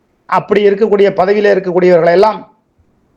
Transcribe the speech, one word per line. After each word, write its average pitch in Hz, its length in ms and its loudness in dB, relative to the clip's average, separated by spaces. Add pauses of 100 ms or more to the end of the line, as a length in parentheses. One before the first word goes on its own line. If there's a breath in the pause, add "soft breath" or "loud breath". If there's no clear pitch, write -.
(280)
அப்படி 196 340 -2
இருக்கக்கூடிய 202 500 0
பதவியில 202 400 0
இருக்கக்கூடியவர்களை 180 640 0
எல்லாம் 202 260 0 (760)